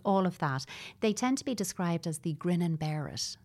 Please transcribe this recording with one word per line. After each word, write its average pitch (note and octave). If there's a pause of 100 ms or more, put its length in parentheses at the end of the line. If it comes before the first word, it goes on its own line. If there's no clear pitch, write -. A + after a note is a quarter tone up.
all G3
of F3+
that." C3+ (360)
They G#3+
tend B3+
to -
be C4
described F3
as D#3+
the E3
grin F3
and E3
bear D3+
it -